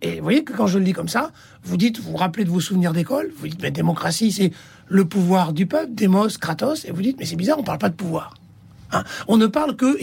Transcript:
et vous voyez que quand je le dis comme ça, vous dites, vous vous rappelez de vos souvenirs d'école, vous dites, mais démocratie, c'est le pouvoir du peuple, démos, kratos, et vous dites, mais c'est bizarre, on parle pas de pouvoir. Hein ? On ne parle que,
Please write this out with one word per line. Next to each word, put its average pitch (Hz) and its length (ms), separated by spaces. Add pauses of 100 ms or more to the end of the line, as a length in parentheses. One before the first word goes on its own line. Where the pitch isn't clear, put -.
et 170 140
vous 151 80
voyez 233 180
que 285 100
quand 214 140
je 190 140
le 190 40
dis 185 80
comme 165 140
ça, 277 240 (320)
vous 180 140
dites, 226 240
vous 170 100
vous 160 60
rappelez 180 280
de 170 60
vos 175 80
souvenirs 180 340
d'école, 262 440
vous 143 100
dites, 165 160
mais 143 80
démocratie, 165 640
c'est 185 180 (380)
le 196 160
pouvoir 180 480
du 170 140
peuple, 302 260
démos, 208 460
kratos, 254 460
et - 60
vous 175 120
dites, 262 180
mais 185 40
c'est 165 120
bizarre, 208 240
on - 20
parle 156 160
pas 202 120
de 165 40
pouvoir. 165 400 (600)
Hein ? 190 100 (220)
On 214 120
ne 220 80
parle 294 280
que, 262 280